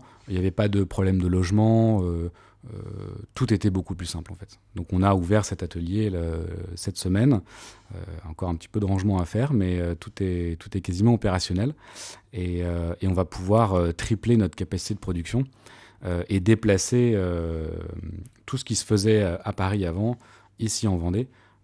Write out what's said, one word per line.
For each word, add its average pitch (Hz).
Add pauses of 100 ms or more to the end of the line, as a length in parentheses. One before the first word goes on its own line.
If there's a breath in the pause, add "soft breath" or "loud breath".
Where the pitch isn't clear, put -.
(280 soft breath)
Il 98
n'y 92
avait 92
pas 104
de 98
problème 95
de 92
logement. 104
Euh, 85 (400 soft breath)
euh, 98 (560)
tout 120
était 101
beaucoup 92
plus 85
simple, 82
en 87
fait. - (160)
Donc, 87
on 92
a 98
ouvert 95
cet -
atelier, 92
là, 90 (540)
cette -
semaine. 104 (540 loud breath)
Euh, 90 (300)
encore 87
un 85
petit -
peu -
de 107
rangement 95
à 87
faire, 131
mais, 90
euh, 85
tout - (100)
est, 87
tout -
est 95
quasiment 101
opérationnel. 98 (600 loud breath)
Et, 90
euh, 87
et 95
on 92
va 92
pouvoir, 98
euh, 87
tripler 113
notre 98
capacité 92
de 101
production, 92 (600 soft breath)
euh, 87
et 98
déplacer, 110
euh, 82 (760)
tout 131
ce -
qui 165
se -
faisait, 107
euh, 90
à 104
Paris 98
avant, 107 (420 soft breath)
ici 110
en 95
Vendée. 90 (380 soft breath)